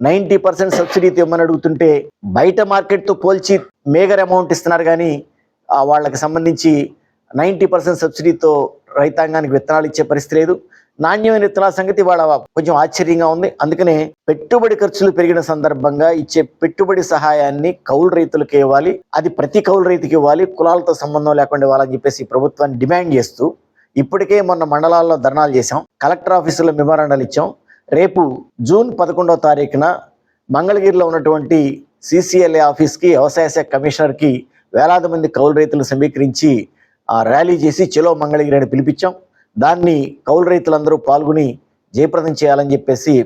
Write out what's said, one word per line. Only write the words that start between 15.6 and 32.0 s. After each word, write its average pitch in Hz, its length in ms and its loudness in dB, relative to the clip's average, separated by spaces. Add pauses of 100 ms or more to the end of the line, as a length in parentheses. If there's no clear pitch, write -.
ఇచ్చే 165 320 0
పెట్టుబడి 180 640 -2
సహాయాన్ని 151 720 0 (120)
కౌలు 156 220 2
రైతులకు 151 480 0
ఇవ్వాలి, 139 420 2 (160)
అది 160 140 -2
ప్రతి 185 320 -2
కౌలు 185 280 2
రైతుకి 160 240 -2
ఇవ్వాలి, 156 320 2
కులాలతో 175 480 0
సంబంధం 147 420 -2
లేకుండా 139 300 0
ఇవ్వాలని 135 280 0
చెప్పేసి - 300 -4
ప్రభుత్వాన్ని 135 560 -2
డిమాండ్ 165 360 0
చేస్తూ - 380 -2 (440)
ఇప్పటికే 196 440 0
మొన్న 180 220 -2
మండలాల్లో 165 520 2
ధర్నాలు 139 400 0
చేశాం, 131 300 -2 (160)
కలెక్టర్ 175 320 0
ఆఫీసులో 165 400 0
మెమోరాండాలు 147 500 0
ఇచ్చాం. 165 300 -4 (380)
రేపు 165 540 0 (160)
జూన్ 208 380 0
పదకొండవ 175 360 0
తారీఖున 147 640 0 (540)
మంగళగిరిలో 180 560 2
ఉన్నటువంటి 156 760 0 (200)